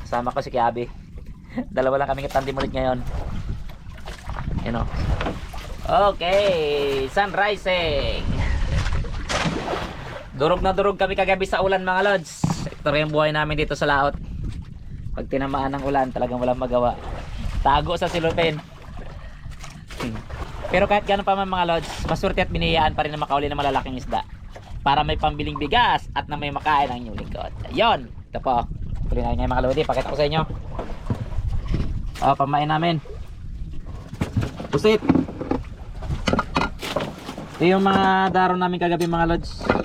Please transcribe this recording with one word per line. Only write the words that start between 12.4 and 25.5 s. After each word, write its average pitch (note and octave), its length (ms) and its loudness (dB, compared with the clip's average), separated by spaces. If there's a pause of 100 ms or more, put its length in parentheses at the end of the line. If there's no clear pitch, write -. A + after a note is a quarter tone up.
Ito - 240 -2
rin D3+ 160 2
yung D3+ 40 -4
buhay D3+ 200 4
namin D3+ 240 0
dito D3+ 160 0
sa D3 160 2
laot. C#3+ 240 4 (1000)
Pag - 160 -6
tinamaan C3+ 480 0
ng C3+ 80 -4
ulan, C3+ 240 2
talagang B2 320 -2
walang B2 160 2
magawa. B2 400 2 (640)
Tago D3+ 320 4
sa E3+ 160 -2
silupin. E3 480 0 (1400)
Hmm. A2+ 160 -6 (560)
Pero F#3+ 160 6
kahit G3+ 160 4
ganun G3+ 160 2
pa G3 160 2
man, G3 80 0
mga F3+ 240 2
lods, E3 200 0 (200)
maswerte F#3 320 0
at F#3 80 0
biniyayaan E3 480 2
pa D3+ 80 2
rin D3+ 80 -6
na D3+ 80 -4
makauli C#3+ 240 0
ng C#3+ 80 -2
malalaking C3+ 400 0
isda. A#2+ 320 -4 (560)
Para D3 240 4
may D#3 80 0
pambiling D3+ 400 -2